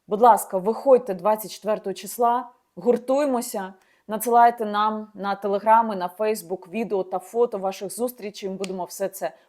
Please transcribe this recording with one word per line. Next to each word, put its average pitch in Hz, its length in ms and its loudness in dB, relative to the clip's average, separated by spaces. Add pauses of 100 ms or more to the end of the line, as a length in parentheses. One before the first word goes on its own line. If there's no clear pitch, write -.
Будь 202 160 -2
ласка, 208 360 6
виходьте 226 560 2
двадцять 202 360 -2
четвертого 208 440 -6
числа, 240 560 -2 (260)
гуртуймося, 233 1000 0 (340)
надсилайте 233 560 4
нам 214 500 -2
на 196 200 -4
телеграми, 214 640 2
на 180 120 -4
Фейсбук 190 600 -4
відео 190 340 -4
та 185 160 -6
фото 226 400 -2
ваших 196 340 -8
зустрічей. 208 580 -8
Ми 190 60 -8
будемо 185 280 -8
все 190 240 -6
це 175 240 -8 (160)